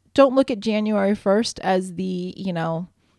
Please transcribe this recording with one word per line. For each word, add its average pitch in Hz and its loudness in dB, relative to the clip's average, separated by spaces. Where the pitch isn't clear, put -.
don't 269 6
look 269 2
at 214 -4
January 214 0
first 208 0
as 185 -2
the, 180 -6
you 190 -6
know, 165 -6